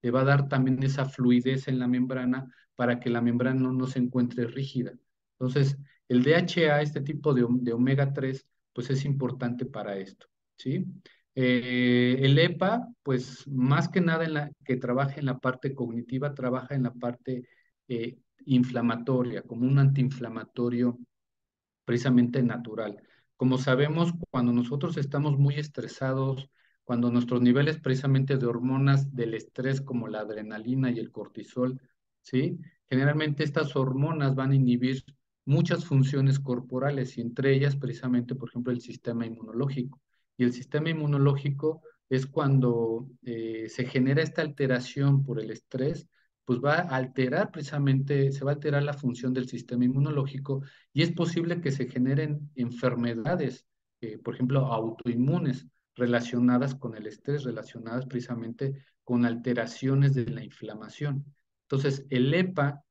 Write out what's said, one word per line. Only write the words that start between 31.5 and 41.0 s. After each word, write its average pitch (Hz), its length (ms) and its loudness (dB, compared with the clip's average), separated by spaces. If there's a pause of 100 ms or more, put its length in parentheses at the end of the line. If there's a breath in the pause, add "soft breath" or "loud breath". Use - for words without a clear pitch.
¿sí? 170 360 0 (320 loud breath)
Generalmente 147 520 2
estas 151 320 -2
hormonas 135 600 0
van 131 160 0
a 135 60 6
inhibir 127 460 2 (440)
muchas 170 400 2
funciones 135 520 4
corporales 127 800 -4
y 117 60 -6
entre 135 320 2
ellas 139 200 2
precisamente, 123 600 -2
por 123 160 -10
ejemplo, 123 200 -4
el 117 120 -4
sistema 117 420 -6
inmunológico. 113 760 -6 (380)
Y 127 80 2
el 123 80 2
sistema 151 380 -4
inmunológico 147 920 0 (280 loud breath)